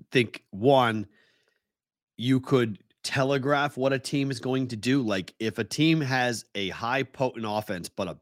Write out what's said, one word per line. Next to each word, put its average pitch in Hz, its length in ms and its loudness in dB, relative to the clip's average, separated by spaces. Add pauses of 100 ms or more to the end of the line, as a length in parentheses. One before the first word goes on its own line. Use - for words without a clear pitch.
(120)
think, 117 380 2
one, 113 560 4 (1080)
you 127 240 2
could 120 380 0 (240)
telegraph 139 760 0
what 135 160 2
a 135 60 0
team 135 320 -2
is 120 100 -6
going 131 280 -2
to 117 80 -8
do. 127 260 2
Like, 98 380 -2
if 110 180 -4
a 113 60 -2
team 160 360 2
has 127 440 -2 (100)
a 101 160 -4
high 117 320 -4
potent 127 460 -4
offense 104 400 -4
but 98 200 -6
a 78 140 -8